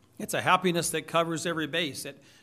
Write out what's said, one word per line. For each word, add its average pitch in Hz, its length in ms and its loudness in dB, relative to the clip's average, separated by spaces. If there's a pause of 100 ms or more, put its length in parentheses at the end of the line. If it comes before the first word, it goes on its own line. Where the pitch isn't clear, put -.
(220)
It's 202 140 -4
a 131 60 0
happiness 175 500 2
that 156 160 -4
covers 165 400 0
every 160 180 0
base. 147 400 -4
It 139 160 -12 (220)